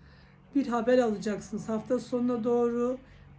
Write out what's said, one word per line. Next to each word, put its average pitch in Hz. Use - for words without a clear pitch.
Bir 277
haber 240
alacaksınız. 208
Hafta 220
sonuna 240
doğru 240